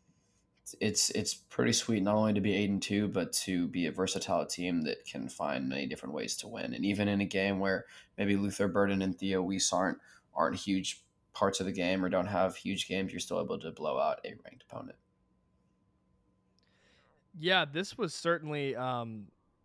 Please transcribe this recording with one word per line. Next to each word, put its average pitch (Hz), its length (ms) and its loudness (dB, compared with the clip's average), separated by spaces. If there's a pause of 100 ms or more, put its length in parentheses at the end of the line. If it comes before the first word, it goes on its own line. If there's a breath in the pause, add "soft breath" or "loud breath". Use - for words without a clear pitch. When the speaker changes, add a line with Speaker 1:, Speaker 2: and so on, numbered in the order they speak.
(800)
Speaker 1:
it's, - 300 2
it's - 240 -2
pretty - 360 0
sweet 113 300 2
not 104 140 4
only 107 180 4
to 101 80 4
be 101 140 2
eight 101 140 2
and 98 120 2
two, 101 260 2
but 95 260 0
to 87 340 0
be 87 180 0
a 78 60 0
versatile 92 560 0
team 87 360 -2
that - 220 -4
can - 240 -8
find 65 400 -4
many 67 160 -4
different 67 300 -8
ways - 220 -4
to - 100 -8
win. - 260 -6
And - 100 -4
even 101 240 2
in 101 140 2
a 98 40 2
game 98 340 0
where 95 260 0 (320 loud breath)
maybe 101 180 4
Luther 101 320 2
Burden 98 360 4
and 95 120 0
Theo 95 280 0
Weiss 95 280 0
aren't, 90 280 2 (340 loud breath)
aren't 78 220 2
huge 95 480 -2 (300)
parts 98 260 2
of 95 80 -2
the 98 40 -2
game 92 320 0
or 90 60 0
don't 92 160 2
have 92 300 2
huge - 320 -4
games, 95 240 -2
you're 90 80 -8
still 90 200 -2
able 87 200 -4
to 78 100 -8
blow 73 300 -2
out 76 260 0
a - 80 -8 (120)
ranked - 220 -20
opponent. - 300 -14 (2500 soft breath)
Speaker 2:
Yeah, 170 280 4
this 160 340 -4
was 180 160 -2
certainly, 151 600 0
um, 117 520 -4 (380)